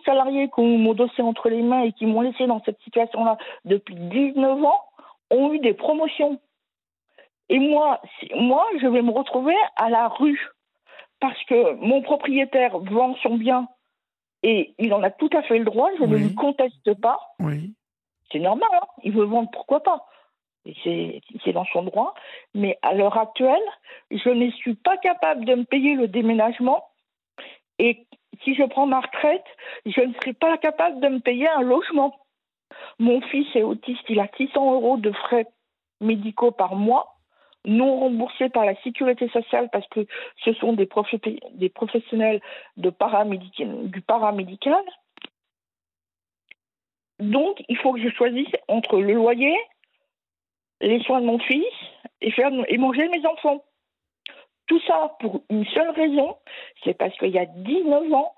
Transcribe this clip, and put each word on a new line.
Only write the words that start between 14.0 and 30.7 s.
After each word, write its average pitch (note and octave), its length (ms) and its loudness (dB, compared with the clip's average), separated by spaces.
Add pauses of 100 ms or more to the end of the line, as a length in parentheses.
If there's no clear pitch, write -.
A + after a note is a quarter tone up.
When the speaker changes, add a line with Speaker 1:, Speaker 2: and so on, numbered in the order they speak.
Speaker 1:
et G#3+ 360 0
il A3 140 0
en G3+ 100 2
a G3 80 2
tout D4+ 220 -2
à D#4 100 2
fait A3+ 160 2
le A3+ 60 -2
droit, A3 240 2 (100)
je D4+ 60 0
ne G#3+ 120 2
Speaker 2:
Oui. G#3+ 80 2
Speaker 1:
lui G3+ 100 -2
conteste B3+ 640 0
pas. A#3 180 0 (200)
Speaker 2:
Oui. D#3 360 -6 (560)
Speaker 1:
C'est D3+ 80 -4
normal, A3 360 0
hein, F4 120 0 (160)
il G#3 100 -4
veut G#3+ 120 2
vendre, A3+ 260 -2
pourquoi - 320 -2
pas ? E4 240 0 (600)
Et D#3+ 80 -16 (100)
c'est, E3+ 360 -4 (240)
c'est F#3+ 80 0
dans F3 140 -4
son F3 160 -2
droit. A#3 320 -2 (400)
Mais G3+ 280 -2
à D#3 120 0
l'heure G3+ 220 2
actuelle, C4 460 2 (480)
je A3 180 -2
ne B3 220 2
suis A#3 240 -6
pas F#4 240 0
capable E4 480 0
de B3+ 80 4
me A#3+ 100 0
payer C#4 300 2
le B3 140 0
déménagement. A3+ 800 0 (880)
Et A#3 280 0 (360)
si C4+ 120 -2
je C4+ 80 2
prends C4+ 240 2
ma C4 140 2
retraite, D4+ 440 0 (400)
je A3+ 160 0
ne B3 140 0
serai - 180 -8
pas E4 260 0
capable D#4 420 0